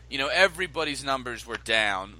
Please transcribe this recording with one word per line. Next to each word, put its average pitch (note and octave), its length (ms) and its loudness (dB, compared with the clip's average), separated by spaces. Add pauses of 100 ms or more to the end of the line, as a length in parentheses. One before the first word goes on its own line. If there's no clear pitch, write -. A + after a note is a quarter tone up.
(100)
You C#3 60 -6
know, C#3 120 0
everybody's D#3 760 0
numbers B2 420 -4
were A2+ 120 -8
down. G2+ 600 0